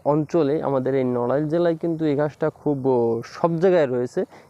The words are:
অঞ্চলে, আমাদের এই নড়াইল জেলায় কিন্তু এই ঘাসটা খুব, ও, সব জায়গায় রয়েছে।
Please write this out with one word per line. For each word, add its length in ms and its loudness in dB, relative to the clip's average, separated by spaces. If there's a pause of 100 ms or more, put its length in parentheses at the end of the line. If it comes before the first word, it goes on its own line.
অঞ্চলে, 580 0
আমাদের 320 -2
এই 100 0
নড়াইল 440 -2
জেলায় 280 0
কিন্তু 280 -4
এই 120 0
ঘাসটা 340 -2
খুব, 360 -2
ও, 400 2
সব 340 -2
জায়গায় 260 4
রয়েছে। 380 -2 (260)